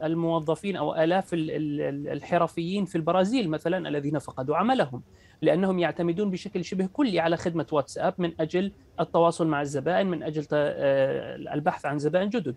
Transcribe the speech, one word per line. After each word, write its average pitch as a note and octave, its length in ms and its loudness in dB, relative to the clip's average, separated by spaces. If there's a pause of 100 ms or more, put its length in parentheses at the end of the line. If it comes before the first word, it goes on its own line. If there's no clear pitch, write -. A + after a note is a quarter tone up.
الموظفين E3 720 0
أو D3+ 180 -2
آلاف F3 400 2
ال-، D#3 160 -2
ال-، D3 300 -2
ال-، C#3+ 320 -4
الحرفيين E3+ 720 0
في E3+ 120 -4
البرازيل F#3 540 2
مثلًا E3 380 -2
الذين D3 300 -2
فقدوا C3+ 380 -4
عملهم، F#3 460 2 (400)
لأنهم F3+ 360 4
يعتمدون E3+ 520 0
بشكل F#3 340 -4
شبه F#3 280 -2
كلي G#3+ 280 2
على E3 160 2
خدمة E3 360 -2
واتساب D#3 460 0
من E3+ 220 0
أجل F3+ 320 0 (280)
التواصل E3 460 4
مع D3 140 2
الزبائن، D#3 460 0
من E3+ 160 -2
أجل D#3 220 -4
ت-، - 80 -14
آه، C#3 840 2
البحث D3+ 500 -4
عن D3 120 -2
زبائن E3 300 2
جدد. F3 280 -4